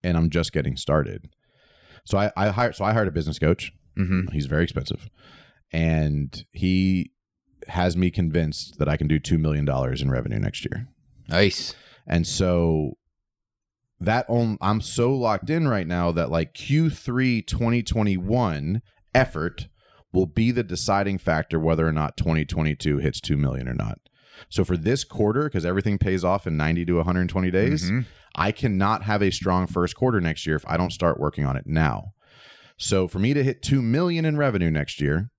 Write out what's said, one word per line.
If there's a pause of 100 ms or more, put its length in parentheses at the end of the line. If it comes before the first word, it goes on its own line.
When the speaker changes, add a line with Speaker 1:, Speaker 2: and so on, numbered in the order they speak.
Speaker 1:
And
I'm
just
getting
started. (800)
So
I,
I
hired,
so
I
hired
a
business
coach. (240)
Speaker 2:
Mm-hmm.
Speaker 1:
He's
very
expensive. (640)
And
he (560)
has
me
convinced
that
I
can
do
two
million
dollars
in
revenue
next
year. (400)
Speaker 2:
Nice. (320)
Speaker 1:
And
so (1040)
that
on-,
I'm
so
locked
in
right
now
that,
like,
Q
three
twenty
twenty-one (320)
effort (460)
will
be
the
deciding
factor
whether
or
not
twenty
twenty-two
hits
two
million
or
not. (500)
So
for
this
quarter,
'cause
everything
pays
off
in
ninety
to
a
hundred
twenty
days,
Speaker 2:
Mm-hmm. (340)
Speaker 1:
I
cannot
have
a
strong
first
quarter
next
year
if
I
don't
start
working
on
it
now. (640)
So
for
me
to
hit
two
million
in
revenue
next
year